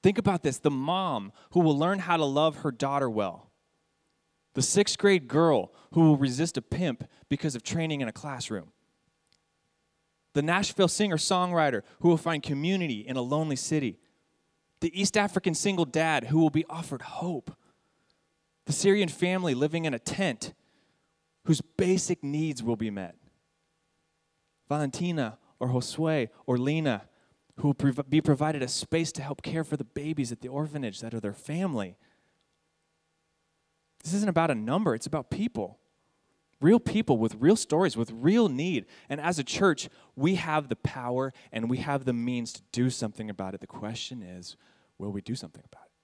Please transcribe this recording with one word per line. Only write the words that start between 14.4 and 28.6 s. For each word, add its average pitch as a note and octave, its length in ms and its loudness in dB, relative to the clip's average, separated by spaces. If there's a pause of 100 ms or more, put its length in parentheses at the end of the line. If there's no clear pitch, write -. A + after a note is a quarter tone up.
the E3+ 180 -4
East G3 180 0
African G3 380 0
single F3 320 0
dad D#3 380 0
who C#3+ 140 2
will D#3+ 120 6
be D#3+ 200 0
offered D#3+ 320 -10
hope, - 520 -8 (1120)
the D3+ 60 -4
Syrian G3 360 4
family F3+ 460 0
living D3+ 320 0
in C#3+ 60 0
a A#2+ 60 -4
tent - 560 -4 (920)
whose D3+ 140 4
basic F3+ 640 0
needs D3 400 -2
will A#2 140 0
be A2 140 -4
met, F#2 260 -10 (1500)
Valentina D3 720 -2 (200)
or B2+ 100 -2
Josue B2+ 600 0 (160)
or B2 140 2
Lena, C#3+ 500 0 (480)
who D3 120 0
will C#3 60 2
prov-, C3+ 360 0
be D3+ 100 6
provided D3 420 2